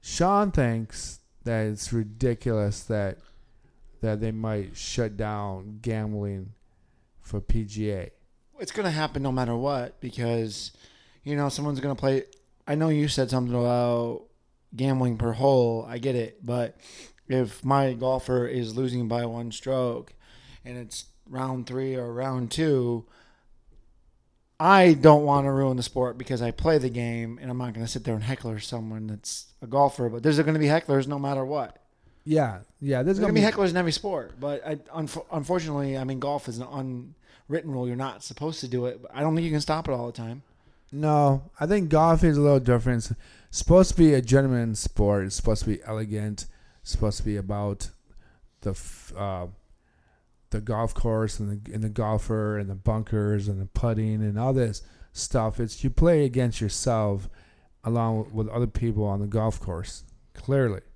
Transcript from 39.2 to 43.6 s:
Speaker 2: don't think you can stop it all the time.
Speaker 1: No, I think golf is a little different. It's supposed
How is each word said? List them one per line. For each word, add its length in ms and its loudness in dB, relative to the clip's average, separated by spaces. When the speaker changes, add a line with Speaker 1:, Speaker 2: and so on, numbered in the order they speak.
Speaker 2:
don't 140 0
think 100 0
you 60 -2
can 100 0
stop 280 -4
it 40 -2
all 140 -4
the 60 -10
time. 300 -10
Speaker 1:
No, 600 4
I 60 -2
think 240 2
golf 340 6
is 140 6
a 20 4
little 180 6
different. 520 2
It's 60 -4
supposed 400 6